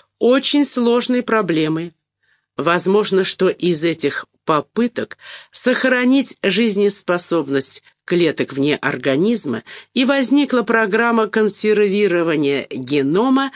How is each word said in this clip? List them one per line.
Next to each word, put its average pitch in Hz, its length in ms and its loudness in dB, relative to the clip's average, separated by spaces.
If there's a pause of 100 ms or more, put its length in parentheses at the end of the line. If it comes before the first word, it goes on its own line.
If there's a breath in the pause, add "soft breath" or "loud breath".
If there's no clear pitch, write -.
(200 soft breath)
очень 269 460 2
сложной 240 580 0
проблемой. 165 680 -2 (600)
Возможно, 185 680 0
что - 260 0
из 165 340 -2
этих 156 440 -2 (180)
попыток 156 720 -2 (340 loud breath)
сохранить 254 920 0
жизнеспособность 185 1400 -2 (220 soft breath)
клеток 156 480 0
вне 139 220 0
организма 139 880 -2 (320 loud breath)
и 254 100 2
возникла 269 560 2
программа 226 680 0
консервирования 196 1400 0
генома 160 880 0